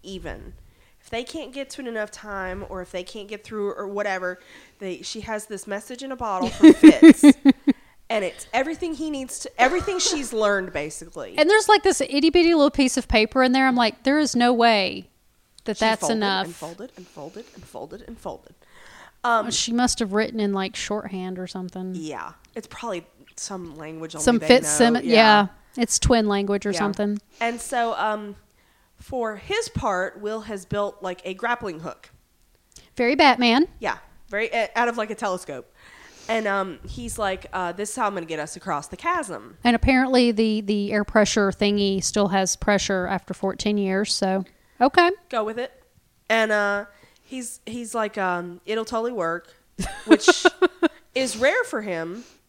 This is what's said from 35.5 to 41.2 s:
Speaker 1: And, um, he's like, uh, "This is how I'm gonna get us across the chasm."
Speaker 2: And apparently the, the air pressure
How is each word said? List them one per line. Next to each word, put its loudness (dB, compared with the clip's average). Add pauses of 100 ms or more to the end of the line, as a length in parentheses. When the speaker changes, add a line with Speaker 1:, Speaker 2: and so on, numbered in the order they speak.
Speaker 1:
And, -2
um, -4
he's -12
like, -4
uh, -4
"This -8
is -12
how -2
I'm -2
gonna -8
get -6
us -10
across -6
the -14
chasm." -6
Speaker 2:
And 4
apparently 2
the, 0
the -4
air 0
pressure 2